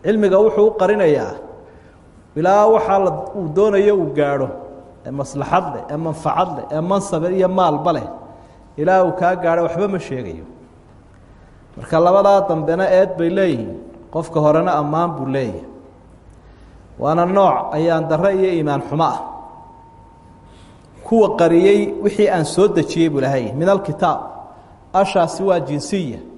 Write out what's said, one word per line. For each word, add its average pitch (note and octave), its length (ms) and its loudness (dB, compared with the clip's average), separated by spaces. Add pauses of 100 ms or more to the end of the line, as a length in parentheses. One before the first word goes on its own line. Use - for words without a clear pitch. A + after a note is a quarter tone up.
Cilmiga G3 360 2
wuxuu G#3+ 280 4
u G#3+ 40 2
qarinayaa F#3 600 0 (1000)
ilaa G3 320 4
waxaa G3 320 2
la, F#3 120 0 (240)
uu F#3 200 -6
doonayo G3+ 400 4
uu D#3 180 -2
gaadho, C#3+ 340 0 (580)
ee B2+ 60 -10
maslaxad C#3+ 540 -4 (100)
leh, G#2 140 -10
ee D3 80 -8
manfacad E3 600 -2
leh, A#2+ 140 -10
ee D#3 100 -4
mansab F#3 420 -2
iyo F#3 240 0
maalba F3 460 0
leh, B2 140 -6 (720)
ilaa F#3 260 4
uu E3+ 80 2
kaa F3 240 0
gaadho E3+ 280 0
waxba F#3 240 -2
ma F#3+ 120 -4
sheegayo. G2 460 -10 (1300)
Marka D#3+ 220 -2
labadaa G3 500 6
dambena E3 420 -2
eed F#3 260 4
bay E3+ 120 0
leeyihiin, E3+ 440 -2 (380)
qofka D#3+ 280 -4
horena D#3 320 4 (100)
ammaan D#3+ 300 -2
buu C3+ 140 -8
leeyahay. C3 380 -4 (1400)
Waana D#3+ 260 0
nooc F#3 300 4 (180)
ayaan D#3+ 360 0
darre F3 260 2
iyo F#3+ 220 2
iimaan C#3+ 320 -2
xumo D#3 140 0
ah. C#3 160 -2 (1800)
Kuwa A3 320 2
qariyey F#3+ 580 4 (100)
wixii G#3 260 2
aan E3 160 0
soo F#3+ 220 2
dejiyey E3 420 0
buu C#3 100 -2
Ilaahay, C3 320 -2
"min D#3+ 180 -2
alkitaab," F3 500 0 (760)
ashaasi F#3 500 0
waa F#3 160 2
jinsiya C#3+ 600 -6 (180)